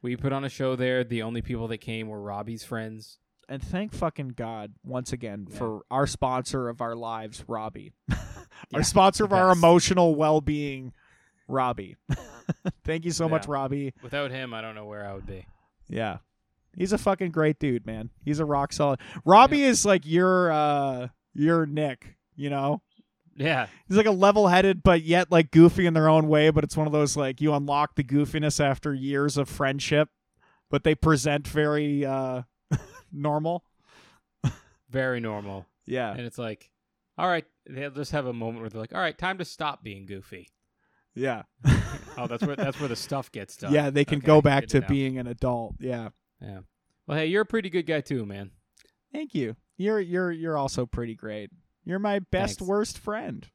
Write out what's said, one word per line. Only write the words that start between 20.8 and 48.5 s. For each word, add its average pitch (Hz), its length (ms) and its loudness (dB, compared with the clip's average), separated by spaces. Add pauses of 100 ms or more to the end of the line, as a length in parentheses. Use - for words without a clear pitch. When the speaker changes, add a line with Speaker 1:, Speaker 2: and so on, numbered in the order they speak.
Speaker 2:
your 160 320 2
Nick, 143 500 -6 (200)
you 143 120 -6
know? 139 320 -2 (560)
Speaker 1:
Yeah. 135 300 0 (220)
Speaker 2:
He's 185 100 2
like 214 80 6
a 220 60 4
level-headed, 190 680 6
but 170 200 6
yet, 170 280 2
like, 165 200 6
goofy 170 360 10
in 170 60 2
their 156 160 4
own 156 200 6
way. 151 220 6
But 151 140 2
it's - 120 -6
one 156 100 0
of 151 60 -4
those, 147 240 2
like, 135 240 -4
you 151 120 2
unlock 143 440 0
the 143 80 0
goofiness 147 600 0
after 139 300 -2
years 139 420 -2
of 139 120 -2
friendship, 143 600 0 (640)
but 139 140 0
they 156 100 4
present 147 520 2
very, 147 600 0
uh, 131 360 -4 (280)
<laughs> - 420 -8
normal. 151 520 -2 (1200)
Speaker 1:
Very 127 320 -2
normal. 101 460 -8 (200)
Speaker 2:
Yeah. 120 260 -6
Speaker 1:
And 110 80 -12
it's 120 180 -14
like, 113 320 -10 (480)
all 170 80 -2
right, 170 180 -2 (240)
they'll 139 220 -10
just 135 220 -8
have 143 140 -2
a 123 60 -4
moment 117 280 -6
where 113 100 -10
they're 110 100 -12
like, 110 140 -10
"All 190 60 -4
right, 165 160 -4
time 190 220 -6
to 180 60 -6
stop 151 400 -8
being 98 220 -14
goofy." 95 420 -16 (640)
Speaker 2:
Yeah. 120 280 -4 (220)
<laughs> 135 80 8 (440)
Speaker 1:
Oh, 123 120 -6
that's 120 180 -6
where, 143 80 -2
that's 139 240 -4
where 143 100 -4
the 120 60 -4
stuff 135 380 -8
gets 101 240 -14
done. 135 160 -4
Speaker 2:
Yeah, 147 180 2
they 143 140 2
can 147 140 -4
Speaker 1:
Okay, 135 100 -4
Speaker 2:
go 156 120 10
back 139 240 4
Speaker 1:
good - 60 -14
Speaker 2:
to 143 120 4
Speaker 1:
know. - 40 -8
Speaker 2:
being 135 320 -2
an 123 80 -8
adult. 120 540 -4
Yeah. 120 300 -8 (300)
Speaker 1:
Yeah. 98 200 -14 (480)
Well, 147 100 -4
hey, 160 80 -2
you're 190 160 0
a 208 40 -2
pretty 202 240 -4
good 165 160 -2
guy 156 160 -2
too, 127 220 -4
man. 98 280 -12 (600)